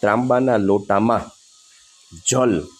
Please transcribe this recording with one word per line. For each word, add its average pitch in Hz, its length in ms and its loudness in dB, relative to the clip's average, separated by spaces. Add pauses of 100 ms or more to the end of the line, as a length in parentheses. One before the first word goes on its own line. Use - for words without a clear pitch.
ત્રાંબાના 123 560 2
લોટામાં 101 640 0 (1080)
જલ 123 320 0 (180)